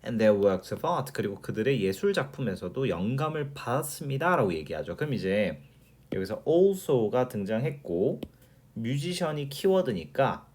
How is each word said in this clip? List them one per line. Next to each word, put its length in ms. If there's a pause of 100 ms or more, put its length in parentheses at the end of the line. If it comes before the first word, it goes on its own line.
And 140
their 260
works 300
of 120
art. 280
그리고 280
그들의 420
예술 280
작품에서도 800
영감을 640
받았습니다라고 1000
얘기하죠. 420
그럼 160
이제 480 (500)
여기서 340
also가 840
등장했고 880 (540)
뮤지션이 760
키워드니까 1080